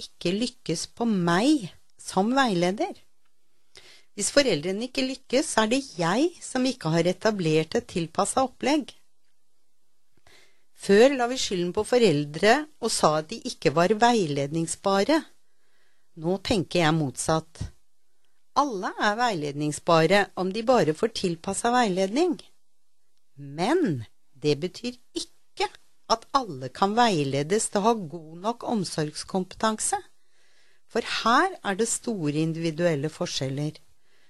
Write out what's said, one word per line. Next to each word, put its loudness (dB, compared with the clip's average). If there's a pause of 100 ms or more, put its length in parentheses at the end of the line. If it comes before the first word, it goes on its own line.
ikke -6
lykkes -6
på -4
meg 2 (260)
som -2
veileder. 0 (1200)
Hvis -4
foreldrene 2
ikke -6
lykkes, -2 (100)
er 4
det 2 (160)
jeg 2 (140)
som -2
ikke -4
har 2
etablert 0
et -4
tilpasset -2
opplegg. -2 (1900)
Før 6
la 0
vi -4
skylden -2
på 0
foreldre 4 (260)
og -4
sa 4
at -8
de -12
ikke 0
var 4
veiledningsbare. 0 (1000)
Nå 0
tenker 0
jeg 4
motsatt. -4 (920)
Alle -2 (100)
er 2
veiledningsbare 2 (200)
om -2
de -6
bare 2
får -2
tilpasset -2
veiledning. 2 (1000)
Men -2 (260)
det 0
betyr -8 (160)
ikke -6 (460)
at 0 (140)
alle -6
kan 0
veiledes 2
til -2
å 2
ha 6
god -12
nok -6
omsorgskompetanse. -4 (880)
For -4 (200)
her 4 (100)
er -2
det -2
store -4
individuelle -2
forskjeller. -6 (480)